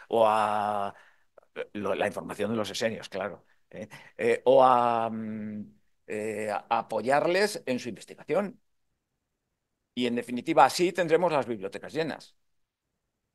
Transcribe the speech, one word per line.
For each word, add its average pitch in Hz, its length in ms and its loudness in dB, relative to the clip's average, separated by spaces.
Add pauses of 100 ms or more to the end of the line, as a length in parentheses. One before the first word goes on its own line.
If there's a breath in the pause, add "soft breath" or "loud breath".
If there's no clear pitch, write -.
o 113 200 4
a, 107 680 0 (760 soft breath)
lo, 98 220 -4
la 90 120 0
información 98 440 -6
de 117 60 -2
los 101 120 -4
esenios, 113 400 -6
claro, 95 360 -8 (240)
¿eh? 104 180 -14 (300 loud breath)
Eh, 117 280 0
o 131 180 8
a, 120 480 4
mm, 107 600 -8 (340)
eh, 107 440 -6
a - 280 -2
apoyarles 151 880 0
en 127 140 -4
su 120 100 -10
investigación. - 680 -6 (1400)
Y 123 120 0
en 120 80 -2
definitiva, 123 500 2
así 180 260 2
tendremos 170 400 2
las 131 160 0
bibliotecas 98 460 -8
llenas. - 420 -6 (1000)